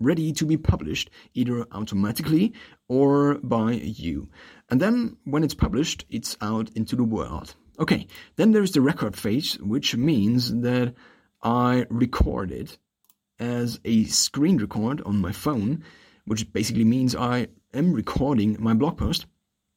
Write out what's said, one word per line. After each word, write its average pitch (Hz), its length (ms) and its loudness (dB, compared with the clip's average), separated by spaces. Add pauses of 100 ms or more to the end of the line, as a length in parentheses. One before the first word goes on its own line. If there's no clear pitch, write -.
ready 156 320 0
to 160 120 -2
be 156 120 2
published, 80 540 -2 (240)
either 120 380 -2
automatically 110 800 0 (360)
or 143 480 4
by 117 360 0
you. 98 560 -6 (400)
And 127 120 4
then 233 440 0
when 147 200 0
it's 143 100 -2
published, - 560 -2
it's - 300 -8
out 110 340 -4
into 110 220 -4
the 123 80 2
world. 80 500 -4 (240)
Okay, - 300 0 (260)
then 233 160 4
there 214 140 6
is 185 80 0
the 147 80 4
record 127 360 0
phase, 117 440 -2
which 120 360 -2
means 120 640 2
that 123 340 0 (480)
I 123 460 2
record 107 640 0
it - 280 -12 (600)
as 120 460 -4
a 113 200 4
screen 156 540 2
record 110 480 -2
on 104 140 0
my 87 120 -2
phone, 139 520 -2 (460)
which 110 220 -4
basically 110 320 0
means 127 320 2
I 120 320 -2 (260)
am 165 180 2
recording 110 680 2
my 113 120 2
blog 127 260 2
post - 280 -2 (500)